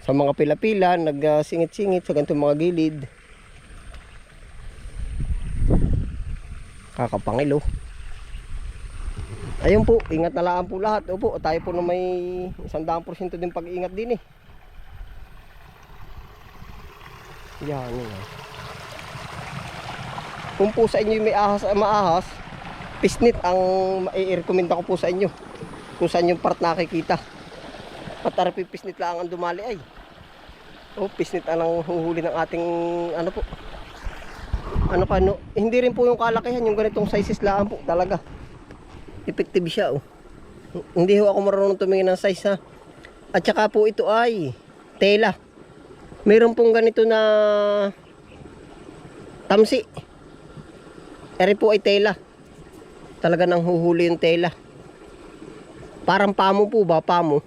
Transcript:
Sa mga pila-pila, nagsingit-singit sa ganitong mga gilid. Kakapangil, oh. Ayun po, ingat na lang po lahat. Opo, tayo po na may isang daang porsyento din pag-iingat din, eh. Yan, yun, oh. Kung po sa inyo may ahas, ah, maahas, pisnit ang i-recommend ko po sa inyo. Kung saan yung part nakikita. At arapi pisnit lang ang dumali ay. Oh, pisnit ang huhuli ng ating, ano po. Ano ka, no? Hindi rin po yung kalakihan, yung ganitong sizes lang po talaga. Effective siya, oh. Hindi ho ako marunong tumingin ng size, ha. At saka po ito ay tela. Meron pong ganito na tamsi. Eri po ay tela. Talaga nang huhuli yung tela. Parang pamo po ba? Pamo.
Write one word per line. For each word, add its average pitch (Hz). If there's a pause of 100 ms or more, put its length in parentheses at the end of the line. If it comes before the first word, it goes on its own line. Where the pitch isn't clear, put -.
Sa 135
mga 143
pila-pila, 180
nagsingit-singit 165
sa 165
ganitong 147
mga 147
gilid. 160 (4000)
Kakapangil, 123
oh. - (2000)
Ayun 214
po, 226
ingat 165
na 165
lang 180
po 190
lahat. 214
Opo, 214
tayo 160
po 170
na 175
may 175 (600)
isang 156
daang 165
porsyento 180
din 170
pag-iingat 175
din, 226
eh. - (3500)
Yan, 131
yun, 120
oh. 98 (2250)
Kung 196
po 226
sa 220
inyo 220
may 214
ahas, 202
ah, 202
maahas, 196 (800)
pisnit 233
ang 180 (560)
i-recommend 185
ko 175
po 180
sa 175
inyo. 185 (680)
Kung 170
saan 175
yung 175
part -
nakikita. 170 (1120)
At -
arapi 185
pisnit -
lang 175
ang 175
dumali 175
ay. 220 (1200)
Oh, 196
pisnit 180
ang 165
huhuli 170
ng 151
ating, 165 (500)
ano 170
po. - (1500)
Ano 185
ka, 190
no? 196 (160)
Hindi 226
rin 247
po 247
yung 240
kalakihan, 233
yung 214
ganitong 214
sizes 202
lang 202
po 208
talaga. 180 (1080)
Effective 180
siya, 160
oh. 143 (920)
Hindi 185
ho 202
ako 202
marunong 196
tumingin 190
ng 185
size, 196
ha. 196 (760)
At 185
saka 214
po 214
ito 214
ay 214 (440)
tela. 208 (920)
Meron 226
pong 233
ganito 226
na 220 (2250)
tamsi. 214 (1500)
Eri 196
po 214
ay 208
tela. 202 (1040)
Talaga 170
nang 175
huhuli 170
yung 170
tela. 170 (1500)
Parang 196
pamo 196
po 220
ba? 165
Pamo. 165